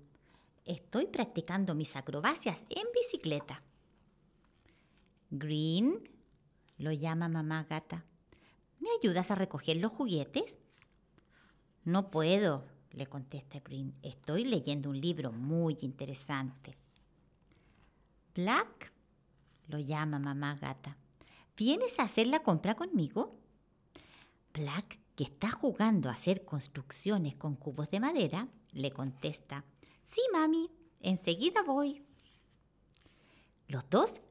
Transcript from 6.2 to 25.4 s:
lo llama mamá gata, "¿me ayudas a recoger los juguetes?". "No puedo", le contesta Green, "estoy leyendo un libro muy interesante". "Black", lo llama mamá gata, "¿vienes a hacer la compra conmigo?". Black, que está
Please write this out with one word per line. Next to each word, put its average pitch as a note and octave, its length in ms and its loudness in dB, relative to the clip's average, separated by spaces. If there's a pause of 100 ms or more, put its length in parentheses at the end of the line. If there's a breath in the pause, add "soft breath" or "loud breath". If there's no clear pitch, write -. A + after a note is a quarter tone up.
lo D3+ 140 -2
llama D#3+ 360 0
mamá D#3+ 400 -2
gata, D#3+ 360 -8 (760 soft breath)
"¿me F#4 80 -4 (120)
ayudas F3+ 300 2
a G#3 40 2
recoger E3 440 0
los G#3+ 140 0
juguetes?". A3 680 -2 (1300 soft breath)
"No F#3+ 260 2
puedo", D#3+ 540 4 (280)
le C3+ 140 -8
contesta C#3 540 -12
Green, C3+ 420 -8
"estoy D3+ 420 -4
leyendo C#3+ 460 0
un C#3 100 -2
libro D#3 320 -2
muy D3+ 500 0
interesante". C3+ 960 -6 (1600 soft breath)
"Black", A3+ 580 0 (760)
lo D3+ 100 -4
llama D3+ 400 -2
mamá C#3+ 380 -4
gata, C#3+ 400 -10 (600 loud breath)
"¿vienes E4+ 420 2
a B3 40 4
hacer A3 240 4
la D#4 160 2
compra F#3+ 320 4
conmigo?". B3+ 640 0 (1120 loud breath)
Black, D3+ 460 -6 (180)
que C#3+ 80 -2
está - 260 -2